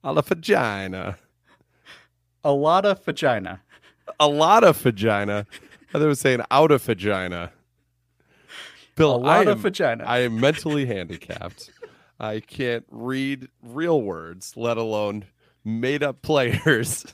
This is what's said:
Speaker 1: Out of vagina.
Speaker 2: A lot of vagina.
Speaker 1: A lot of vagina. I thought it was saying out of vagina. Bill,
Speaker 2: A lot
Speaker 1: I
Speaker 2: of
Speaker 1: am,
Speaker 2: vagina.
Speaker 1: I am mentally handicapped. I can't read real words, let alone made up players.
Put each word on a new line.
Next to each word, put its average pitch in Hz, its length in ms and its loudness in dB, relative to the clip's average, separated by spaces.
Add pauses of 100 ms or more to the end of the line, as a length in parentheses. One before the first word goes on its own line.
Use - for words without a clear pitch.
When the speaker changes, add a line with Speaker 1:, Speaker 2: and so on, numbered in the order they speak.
Speaker 1:
Out 151 140 0
of - 80 0
vagina. 101 880 -4 (1300)
Speaker 2:
A 147 80 2
lot 156 320 2
of 196 200 0
vagina. 107 580 -4 (580)
Speaker 1:
A 147 80 6
lot 160 360 4
of 170 120 8
vagina. 104 720 0 (420)
I - 40 -20
thought 147 100 0
it 156 40 2
was 147 140 0
saying 127 300 2
out 151 200 6
of 139 120 4
vagina. 92 720 -4 (1400)
Bill, 151 180 4
Speaker 2:
A 120 40 0
lot 131 200 4
Speaker 1:
I 214 40 6
Speaker 2:
of 196 60 4
Speaker 1:
am, 202 100 2
Speaker 2:
vagina. 160 460 -2
Speaker 1:
I 120 160 0
am 117 200 -2
mentally 147 460 0
handicapped. 90 840 -10 (480)
I 110 220 -8
can't 120 500 -6
read 131 580 -6 (140)
real 147 380 0
words, 87 560 -10
let 117 220 -2
alone 104 480 -4 (380)
made 127 380 -2
up 139 200 -6
players. 135 920 0